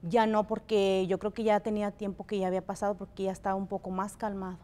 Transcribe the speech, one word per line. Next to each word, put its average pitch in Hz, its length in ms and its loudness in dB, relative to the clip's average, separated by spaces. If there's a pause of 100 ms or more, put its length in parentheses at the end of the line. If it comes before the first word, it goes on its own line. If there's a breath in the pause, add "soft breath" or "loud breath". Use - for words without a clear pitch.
Ya 214 260 4
no, 214 200 2
porque 196 600 2
yo 185 120 0
creo 208 140 -2
que 233 100 -4
ya 208 160 6
tenía 208 320 0
tiempo 196 340 -8
que 202 140 -2
ya 185 80 0
había 185 180 0
pasado, 202 300 -2
porque 196 280 -8
ya 190 80 0
estaba 190 240 -2
un 196 120 -4
poco 190 220 -6
más 190 260 -4
calmado. 190 480 -6